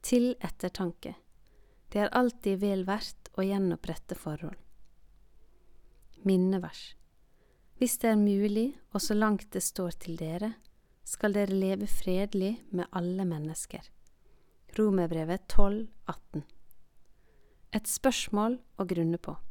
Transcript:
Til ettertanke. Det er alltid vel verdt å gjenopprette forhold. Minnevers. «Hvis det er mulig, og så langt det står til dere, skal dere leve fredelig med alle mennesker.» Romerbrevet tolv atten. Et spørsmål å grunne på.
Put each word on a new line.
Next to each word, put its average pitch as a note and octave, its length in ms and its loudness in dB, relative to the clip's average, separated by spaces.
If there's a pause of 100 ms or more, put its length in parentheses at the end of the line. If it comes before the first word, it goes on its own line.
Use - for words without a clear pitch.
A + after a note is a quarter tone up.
Til B3 380 2
ettertanke. - 720 -8 (720)
Det G#3 140 -2
er - 100 0
alltid A#3 480 0
vel G3 240 0
verdt - 540 -6
å F#3+ 80 0
gjenopprette F3+ 720 -2
forhold. D3+ 400 -10 (1700)
Minnevers. F#3 720 0 (800)
«Hvis B3 240 0
det A3+ 80 4
er G#3+ 80 4
mulig, G#3 560 2 (180)
og G3 80 -2
så - 140 0
langt G#3+ 400 2
det F#3 80 -4
står F3 400 -4
til E3 160 -8
dere, F3 320 -6 (560)
skal - 260 -2
dere G3 220 0
leve G3 320 0
fredelig G3 720 2 (120)
med F3+ 200 -4
alle F#3 340 -2
mennesker.» D#3+ 640 -6 (880)
Romerbrevet F3 720 0
tolv G#3 380 10 (240)
atten. - 320 -10 (1300)
Et G#3+ 160 -4
spørsmål A#3 680 0 (180)
å G3 140 -2
grunne E3+ 280 0
på. - 200 -10 (120)